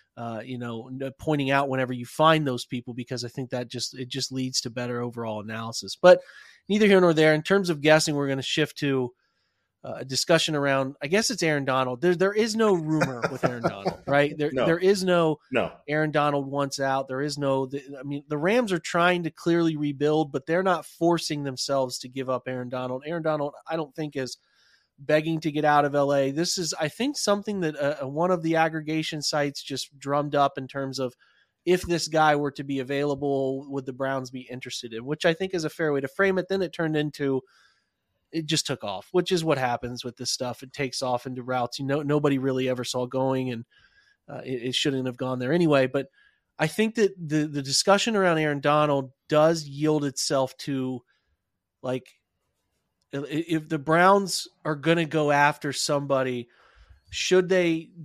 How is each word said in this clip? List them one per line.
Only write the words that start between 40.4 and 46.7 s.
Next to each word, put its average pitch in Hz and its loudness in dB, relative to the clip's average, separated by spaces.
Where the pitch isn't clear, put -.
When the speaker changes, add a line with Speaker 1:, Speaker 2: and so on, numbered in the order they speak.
Speaker 1:
It 135 -18
takes 135 -6
off 127 -2
into 127 -10
routes, 123 -4
you 139 -6
know, 139 0
nobody 147 2
really 131 0
ever 127 -2
saw 127 -4
going, 131 -2
and, 117 -8
uh, 120 -12
it, 127 -6
it 123 -4
shouldn't 131 0
have 123 -6
gone 127 -4
there 127 0
anyway. 151 4
But 135 -2
I 160 2
think 220 0